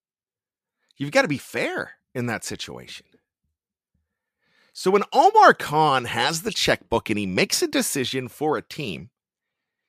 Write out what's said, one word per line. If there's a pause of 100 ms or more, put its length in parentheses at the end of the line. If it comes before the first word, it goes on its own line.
(960)
You've
gotta
be
fair (220)
in
that
situation. (1700)
So
when
Omar
Khan
has
the
checkbook
and
he
makes
a
decision
for
a
team, (800)